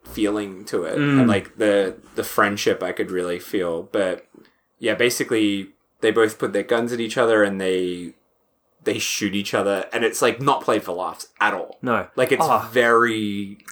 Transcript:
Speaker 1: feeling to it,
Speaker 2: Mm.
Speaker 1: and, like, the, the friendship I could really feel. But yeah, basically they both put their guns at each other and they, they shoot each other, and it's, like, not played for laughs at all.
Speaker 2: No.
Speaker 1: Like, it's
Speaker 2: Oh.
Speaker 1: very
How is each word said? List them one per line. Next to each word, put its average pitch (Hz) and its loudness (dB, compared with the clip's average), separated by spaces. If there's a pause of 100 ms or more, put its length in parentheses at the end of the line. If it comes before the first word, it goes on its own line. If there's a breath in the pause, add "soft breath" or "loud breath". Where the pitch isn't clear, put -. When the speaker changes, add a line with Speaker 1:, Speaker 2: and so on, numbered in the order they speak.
Speaker 1:
feeling 101 -2
to 95 -4
it, 82 -4
Speaker 2:
Mm. 143 4
Speaker 1:
and, 123 6
like, 98 0
the, 101 2 (180)
the 107 -4
friendship 101 0
I 90 -4
could 90 -4
really 90 -4
feel. 87 -4
But 92 -2 (500 soft breath)
yeah, 110 -2
basically 107 0 (320)
they 113 4
both 110 2
put 101 -4
their 101 0
guns 117 -2
at 120 -2
each 113 -4
other 113 4
and 98 0
they, 90 -2 (720)
they 107 -2
shoot 101 -2
each 101 -2
other, 98 0
and 113 -2
it's, 113 -2
like, 117 2
not 135 0
played 110 0
for 95 -8
laughs 87 -8 (120)
at 104 2
all. - -10
Speaker 2:
No. 113 -2
Speaker 1:
Like, 127 2
it's 147 2
Speaker 2:
Oh. 113 2
Speaker 1:
very 110 2 (140)